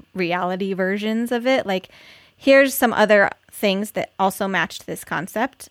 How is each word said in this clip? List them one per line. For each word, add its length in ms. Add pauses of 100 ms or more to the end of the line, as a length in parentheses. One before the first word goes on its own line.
(140)
reality 600
versions 580
of 160
it. 180
Like, 240 (460)
here's 380
some 200
other 360 (220)
things 400
that 280
also 280
matched 380
this 180
concept 680